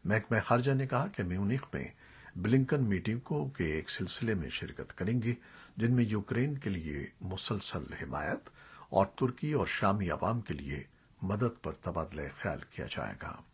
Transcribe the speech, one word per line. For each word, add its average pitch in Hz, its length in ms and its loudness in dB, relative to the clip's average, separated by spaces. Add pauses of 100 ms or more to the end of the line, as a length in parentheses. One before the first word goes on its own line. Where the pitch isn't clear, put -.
महकमा 107 340 4
खारजा 123 340 4
ने 135 120 2
कहा 135 200 0
कि 202 160 -4
म्यूनिख 98 400 0 (120)
में 67 180 -4 (460)
ब्लिंकन 131 420 4
मीटिंगों 120 680 0
के 80 300 -2
एक - 120 -6
सिलसिले 110 440 -2
में 80 160 -2
शिरकत - 400 -8
करेंगे, 117 460 0 (420)
जिनमें 120 260 4
यूक्रेन 110 520 0
के 110 140 -4
लिए 76 420 -4 (100)
मुसलसल 95 720 -4
हिमायत - 520 -4 (480)
और 98 260 4
तुर्की 139 360 0
और 98 120 4
शामी 98 420 2
अवाम 101 320 2
के - 140 -4
लिए 69 340 -6 (360)
मदद 104 260 2 (140)
पर 78 80 -2
तबादला 78 560 -4
ख्याल - 320 -4 (140)
किया - 120 -6
जाएगा। - 680 -8